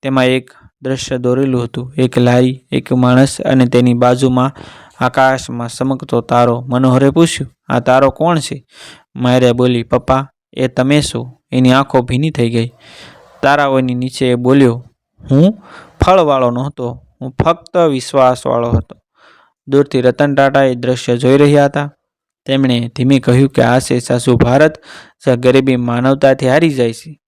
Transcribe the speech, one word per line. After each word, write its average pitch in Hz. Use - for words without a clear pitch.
તેમાં 135
એક 127
દ્રશ્ય 131
દોરેલું 123
હતું, 127
એક 131
લારી, 127
એક 127
માણસ 127
અને 131
તેની 123
બાજુમાં 127
આકાશમાં 127
ચમકતો 127
તારો. 120
મનોહરે 131
પૂછ્યું, 156
"આ 131
તારો 131
કોણ 165
છે?" -
માયરા 127
બોલી, 123
"પપ્પા, 131
એ 127
તમે 139
છો?" 123
એની 127
આંખો 131
ભીની 127
થઈ 120
ગઈ. 117
તારાઓની 135
નીચે 127
એ 123
બોલ્યો, 123
"હું 175
ફળવાળો 147
નહોતો, 123
હું 131
ફક્ત 165
વિશ્વાસવાળો 127
હતો." 113
દૂરથી 139
રતન 139
ટાટા 139
એ 131
દ્રશ્ય 123
જોઈ 131
રહ્યા 143
હતા. 143
તેમણે 127
ધીમે 135
કહ્યું 127
કે, -
"આ 120
છે 131
સાસુ 123
ભારત, 135
જ્યાં 127
ગરીબી 131
માનવતાથી 131
હારી 156
જાય 123
છે." 151